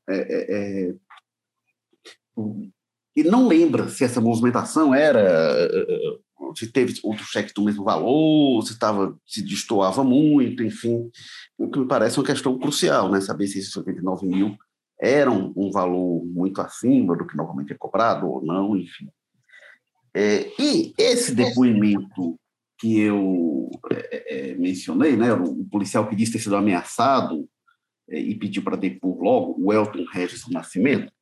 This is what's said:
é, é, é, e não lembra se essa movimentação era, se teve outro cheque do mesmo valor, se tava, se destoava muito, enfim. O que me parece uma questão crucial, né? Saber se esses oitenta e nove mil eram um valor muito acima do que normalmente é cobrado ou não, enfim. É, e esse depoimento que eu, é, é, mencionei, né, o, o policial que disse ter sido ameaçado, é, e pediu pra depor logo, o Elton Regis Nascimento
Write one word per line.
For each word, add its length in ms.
é, 80
é, 720
é, 60
e 80
não 240
lembra 400
se 160
essa 160
movimentação 720
era, 760
se 160
teve 320
outro 220
cheque 280
do 100
mesmo 200
valor, 800
se 160
tava, 360
se 180
destoava 600
muito, 600
enfim. 480
O 100
que 80
me 100
parece 300
uma 80
questão 320
crucial, 540
né? 100
Saber 240
se 140
esses 180
oitenta 220
e 40
nove 220
mil 320
eram 580
um 140
valor 540
muito 360
acima 560
do 100
que 80
normalmente 380
é 20
cobrado 540
ou 120
não, 360
enfim. 320
É, 440
e 400
esse 380
depoimento 1040
que 220
eu, 680
é, 600
é, 40
mencionei, 640
né, 160
o, 100
o 220
policial 420
que 80
disse 160
ter 80
sido 160
ameaçado, 920
é, 80
e 180
pediu 280
pra 140
depor 440
logo, 360
o 160
Elton 400
Regis 340
Nascimento 640